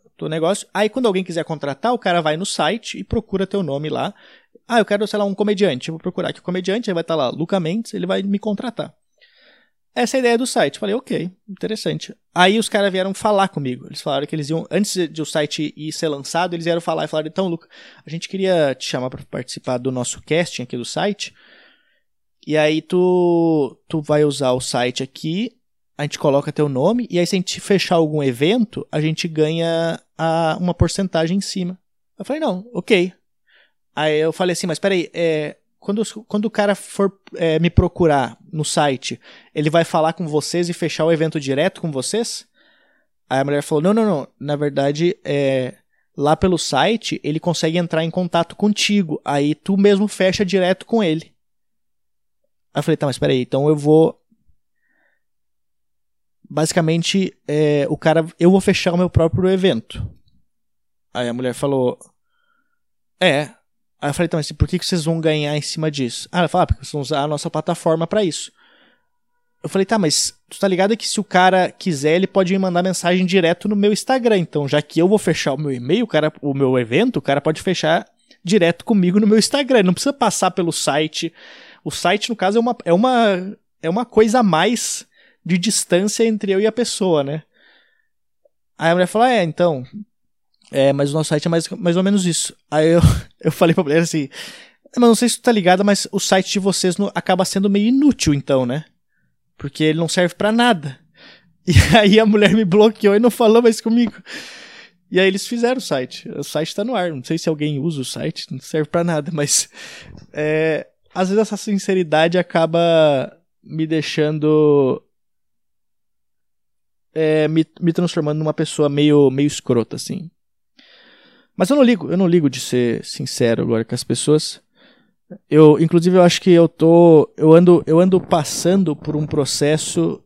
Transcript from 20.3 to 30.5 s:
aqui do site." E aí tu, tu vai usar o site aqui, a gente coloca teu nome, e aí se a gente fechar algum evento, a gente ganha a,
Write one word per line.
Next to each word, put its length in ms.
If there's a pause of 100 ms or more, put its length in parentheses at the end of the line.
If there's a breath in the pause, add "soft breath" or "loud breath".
aqui 140
do 80
site." 500 (1120 soft breath)
E 120
aí 240
tu, 960 (100)
tu 140
vai 220
usar 280
o 80
site 420
aqui, 500 (440)
a 60
gente 160
coloca 340
teu 160
nome, 420
e 80
aí 80
se 100
a 20
gente 200
fechar 380
algum 260
evento, 680
a 80
gente 260
ganha 720 (200)
a, 420